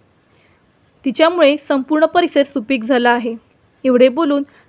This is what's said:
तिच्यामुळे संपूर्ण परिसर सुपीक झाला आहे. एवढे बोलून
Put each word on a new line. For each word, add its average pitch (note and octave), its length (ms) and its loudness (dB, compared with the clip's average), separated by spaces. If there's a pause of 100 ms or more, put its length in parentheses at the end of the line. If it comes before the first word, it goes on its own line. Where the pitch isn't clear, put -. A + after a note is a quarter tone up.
(1040)
तिच्यामुळे D#4 520 2
संपूर्ण D4+ 480 -2
परिसर D#4+ 380 0
सुपीक B3+ 420 -6
झाला A#3+ 260 0
आहे. A#3 240 -4 (500)
एवढे B3+ 240 4
बोलून C#4+ 340 -2 (260)